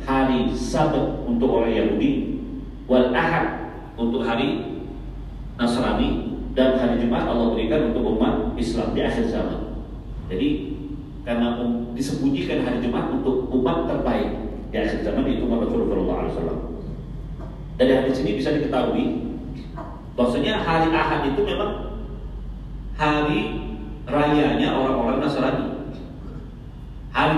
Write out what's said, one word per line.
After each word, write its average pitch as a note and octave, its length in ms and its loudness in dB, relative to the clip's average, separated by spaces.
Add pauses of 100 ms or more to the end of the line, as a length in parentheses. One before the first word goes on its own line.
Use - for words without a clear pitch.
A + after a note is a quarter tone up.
hari E3+ 560 4
Sabat - 680 2
untuk A#2 340 4
orang A2+ 140 2
Yahudi, - 680 2 (480)
wal B2 240 6
Ahad - 560 0 (300)
untuk A#2 260 2
hari - 560 0 (760)
Nasrani, - 840 0 (160)
dan B2+ 240 6
hari A#2 220 2
Jumat A#2 260 2
Allah A#2 240 2
berikan A2+ 400 2
untuk A2 240 2
umat - 400 2
Islam - 400 0
di - 80 0
akhir - 240 0
zaman. - 560 -4 (460)
Jadi, D3 180 2 (720)
karena A#2+ 400 0
um-, A#2+ 320 -2
disembunyikan - 720 0
hari - 160 0
Jumat - 320 0
untuk B2+ 400 0
umat B2+ 320 2
terbaik A2+ 440 0 (440)
di - 60 0
akhir G#2+ 260 0
zaman, A#2+ 240 0
yaitu - 160 0
umat A#3 220 2
Rasulullah - 260 2
sallallahu F#3 240 0
alaihi - 160 -2
wasallam. - 260 -2 (1160)
Dari C3 200 6
hadis C3 280 2
ini - 60 2 (100)
bisa D3+ 140 0
diketahui C3 500 2 (1120)
bahwasanya E3+ 440 2
hari E3 320 4
Ahad D#3 360 2
itu - 160 2
memang - 260 0 (1300)
hari D3+ 640 2 (480)
rayanya D3 640 4
orang-orang C3+ 460 2
Nasrani. - 440 0 (1500)
Hari D#3 260 4